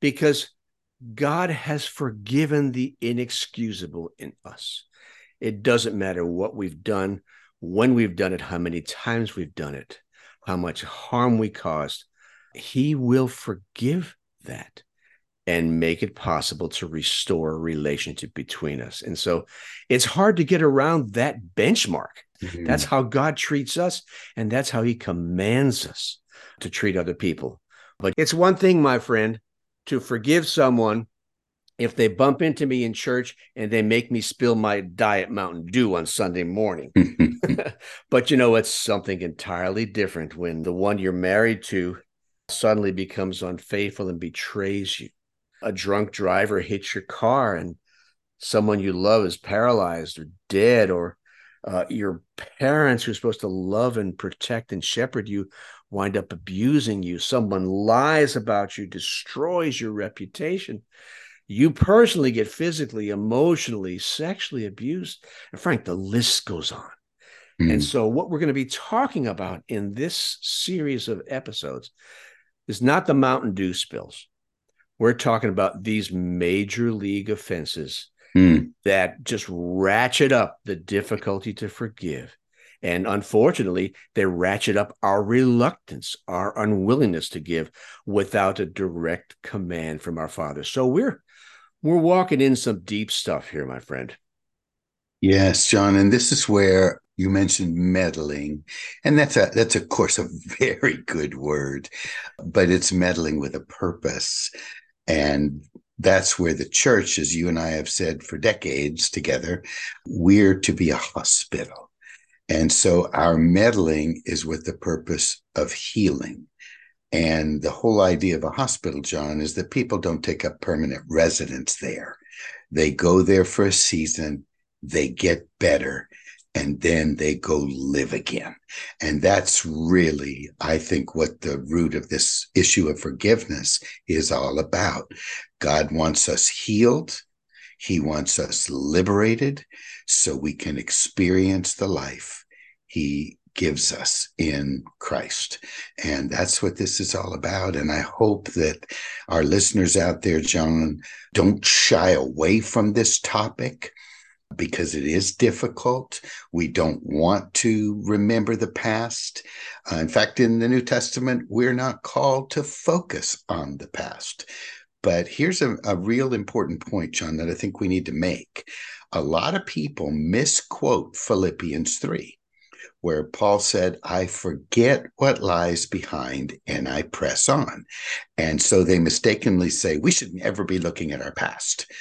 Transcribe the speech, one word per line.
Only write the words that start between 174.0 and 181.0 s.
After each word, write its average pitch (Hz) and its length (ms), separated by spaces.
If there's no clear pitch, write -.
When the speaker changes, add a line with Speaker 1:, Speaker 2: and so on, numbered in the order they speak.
Speaker 2:
"I 92 220
forget 117 800
what 135 240
lies 87 460
behind 67 680
and 65 200
I 69 160
press - 460
on." - 380
And 78 240
so 95 240
they 90 140
mistakenly 90 720
say, 80 260
"We 78 140
should 90 240
never 98 300
be 92 140
looking 82 340